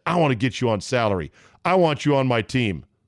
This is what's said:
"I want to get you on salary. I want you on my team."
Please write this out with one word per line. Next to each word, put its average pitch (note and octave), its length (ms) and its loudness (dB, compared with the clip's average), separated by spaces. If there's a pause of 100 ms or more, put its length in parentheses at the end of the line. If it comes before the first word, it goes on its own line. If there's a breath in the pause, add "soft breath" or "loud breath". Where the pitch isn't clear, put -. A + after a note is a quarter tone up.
"I E3 120 -2
want D3+ 160 2
to - 40 -2
get A#2 240 -2
you B2 100 0
on G#2 100 0
salary. G2+ 500 -2 (340 soft breath)
I F3+ 120 2
want D#3+ 280 2
you D3 120 2
on C3+ 100 2
my A#2+ 160 0
team." G#2 420 -2 (240)